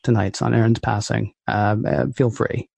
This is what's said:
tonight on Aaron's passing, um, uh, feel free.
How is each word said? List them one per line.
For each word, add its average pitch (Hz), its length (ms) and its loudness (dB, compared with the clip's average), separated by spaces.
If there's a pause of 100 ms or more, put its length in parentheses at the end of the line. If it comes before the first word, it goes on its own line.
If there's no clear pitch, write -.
tonight 101 400 0
on 117 100 0
Aaron's 113 280 4
passing, 107 520 -2 (140)
um, 104 400 0
uh, 71 200 0 (100)
feel 127 140 2
free. - 460 -4